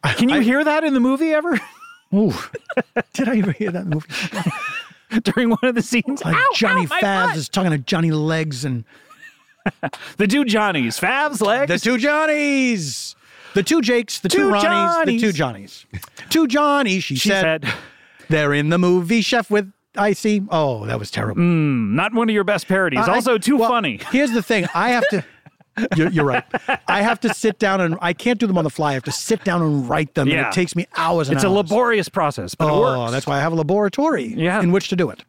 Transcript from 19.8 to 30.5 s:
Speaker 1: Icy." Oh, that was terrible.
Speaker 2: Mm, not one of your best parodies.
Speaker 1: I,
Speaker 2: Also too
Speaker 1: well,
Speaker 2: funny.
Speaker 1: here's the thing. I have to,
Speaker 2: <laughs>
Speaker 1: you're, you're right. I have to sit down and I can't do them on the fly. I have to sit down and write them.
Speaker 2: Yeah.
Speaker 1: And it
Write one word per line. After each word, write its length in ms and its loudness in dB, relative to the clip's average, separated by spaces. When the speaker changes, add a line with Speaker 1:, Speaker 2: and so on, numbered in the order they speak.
Speaker 1:
Icy." 520 0
Oh, 380 0
that 140 -4
was 100 -10
terrible. 320 -4
Speaker 2:
Mm, 480 2
not 240 0
one 140 2
of 60 0
your 100 2
best 240 -2
parodies. 320 0
Speaker 1:
I, 160 2
Speaker 2:
Also 200 2
too 200 2
Speaker 1:
well, 120 2
Speaker 2:
funny. 300 0
Speaker 1:
here's 180 2
the 140 -2
thing. 300 0
I 160 0
have 180 2
to, 160 -2
Speaker 2:
<laughs> 360 -4
Speaker 1:
you're, 140 2
you're 140 2
right. 200 0
I 140 0
have 180 0
to 140 0
sit 240 -2
down 220 2
and 220 0
I 100 0
can't 260 -2
do 80 0
them 120 0
on 60 0
the 60 -2
fly. 200 -2
I 40 0
have 100 -4
to 80 -6
sit 320 -4
down 180 0
and 260 0
write 260 -2
them. 140 2
Speaker 2:
Yeah. 100 2
Speaker 1:
And 100 0
it 40 -4